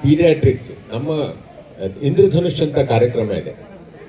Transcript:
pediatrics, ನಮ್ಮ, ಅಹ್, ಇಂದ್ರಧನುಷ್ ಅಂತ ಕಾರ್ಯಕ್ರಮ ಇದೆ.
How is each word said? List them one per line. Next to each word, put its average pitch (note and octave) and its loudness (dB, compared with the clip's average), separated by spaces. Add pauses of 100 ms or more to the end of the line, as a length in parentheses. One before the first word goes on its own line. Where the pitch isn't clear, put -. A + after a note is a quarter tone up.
pediatrics, D3+ 0
ನಮ್ಮ, D3 -4
ಅಹ್, - -12
ಇಂದ್ರಧನುಷ್ F3 2
ಅಂತ D3+ 0
ಕಾರ್ಯಕ್ರಮ A#2 0
ಇದೆ. E2 -6 (540)